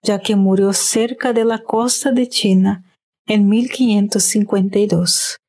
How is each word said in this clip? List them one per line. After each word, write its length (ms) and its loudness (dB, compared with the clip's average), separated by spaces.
ya 160 0
que 160 -2
murió 380 2
cerca 580 -2
de 140 0
la 140 0
costa 520 -2
de 160 0
China 560 0
en 220 2
mil 220 0
quinientos 540 0
cincuenta 540 0
y 100 2
dos. 500 -2